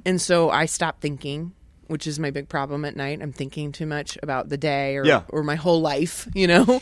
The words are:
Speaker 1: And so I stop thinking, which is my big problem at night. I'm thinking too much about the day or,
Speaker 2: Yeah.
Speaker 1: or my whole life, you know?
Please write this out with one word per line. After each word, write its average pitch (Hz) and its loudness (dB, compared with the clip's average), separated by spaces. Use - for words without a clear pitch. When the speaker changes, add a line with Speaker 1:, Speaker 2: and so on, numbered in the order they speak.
Speaker 1:
And 185 2
so 170 4
I 156 2
stop - -4
thinking, 147 -6
which 156 -6
is 151 -6
my 147 -2
big 143 -8
problem 147 -4
at 147 -8
night. 143 -6
I'm 143 -8
thinking 143 -8
too 156 -8
much 147 -6
about 135 -4
the 143 -4
day 139 -2
or, 139 -2
Speaker 2:
Yeah. 135 4
Speaker 1:
or 151 -4
my 147 -2
whole 165 4
life, 156 -2
you 190 4
know? 226 8